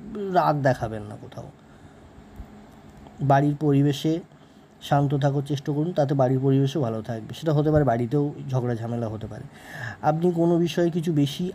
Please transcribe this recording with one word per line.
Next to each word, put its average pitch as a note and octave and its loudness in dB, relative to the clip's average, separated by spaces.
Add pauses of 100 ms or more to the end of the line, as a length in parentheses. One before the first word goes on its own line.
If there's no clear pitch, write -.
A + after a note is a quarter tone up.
(320)
রাগ D3+ 2
দেখাবেন A#2 0
না G#2+ -14
কোথাও। A#2 -16 (1700)
বাড়ির C#3+ 4
পরিবেশে D3 2 (640)
শান্ত C#3+ 2
থাকার C#3+ 0
চেষ্টা C#3+ -4
করুন, D#3 -2
তাতে D3 0
বাড়ির C3+ 2
পরিবেশও C#3 2
ভালো A2 -2
থাকবে। A2 -10
সেটা D#3 -2
হতে D3+ 2
পারে D3+ 4
বাড়িতেও C3 0 (140)
ঝগড়া B2 -2
ঝামেলা A2+ -4
হতে G#2+ -8
পারে। A2 -14 (600)
আপনি E3 2
কোনো E3+ 2
বিষয়ে E3+ 2
কিছু E3+ -2
বেশি C#3+ 0